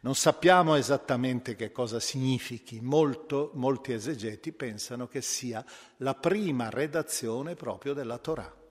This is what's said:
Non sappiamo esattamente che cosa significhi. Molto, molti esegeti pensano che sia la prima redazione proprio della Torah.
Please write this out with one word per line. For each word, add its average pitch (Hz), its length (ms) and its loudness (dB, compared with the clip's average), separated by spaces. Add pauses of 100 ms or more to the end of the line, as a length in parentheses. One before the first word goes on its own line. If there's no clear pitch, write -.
Non 131 140 -2
sappiamo 170 600 6
esattamente 127 800 0
che 110 160 -6
cosa 117 300 -4
significhi. 123 800 -4
Molto, 143 720 2
molti 131 400 0
esegeti 110 580 -6
pensano 123 560 -8
che 131 140 -8
sia 117 420 -6 (360)
la 135 140 -2
prima 165 560 0
redazione 147 880 -4
proprio 127 380 -6
della 120 240 -6
Torah. 123 360 -8 (180)